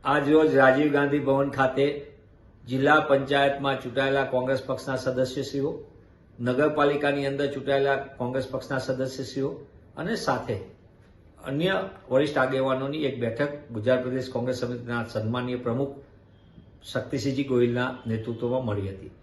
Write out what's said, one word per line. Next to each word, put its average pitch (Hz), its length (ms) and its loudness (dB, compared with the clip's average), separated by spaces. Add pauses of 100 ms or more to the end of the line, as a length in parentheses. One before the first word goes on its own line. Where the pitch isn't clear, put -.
આજ 143 240 2
રોજ 156 260 6
રાજીવ 135 380 6
ગાંધી 143 260 2
ભવન 135 320 2
ખાતે 135 360 2 (760)
જિલ્લા 135 360 4
પંચાયતમાં 139 800 2
ચૂંટાયેલા 135 460 0
કોંગ્રેસ 127 380 0
પક્ષના 131 340 -6
સદસ્યશ્રીઓ, 135 720 -2 (680)
નગરપાલિકાની 143 880 2
અંદર 139 200 -2
ચૂંટાયેલા 139 500 0 (200)
કોંગ્રેસ 127 300 -4
પક્ષના 135 320 -6
સદસ્યશ્રીઓ 131 720 -4 (440)
અને 196 220 -4
સાથે - 400 -2 (840)
અન્ય 160 340 0 (340)
વરિષ્ઠ 139 300 2
આગેવાનોની 131 680 0
એક 120 160 -2
બેઠક 143 300 -2 (200)
ગુજરાત 120 320 2
પ્રદેશ 127 280 -4
કોંગ્રેસ 123 260 -2
સમિતિના 120 480 -4
સન્માનીય 120 540 -4
પ્રમુખ 123 360 -2 (920)
શક્તિસિંહજી 135 600 -4
ગોહિલના 123 460 2 (160)
નેતૃત્વમાં 120 580 -4
મળી 101 240 -4
હતી. 95 240 -12 (100)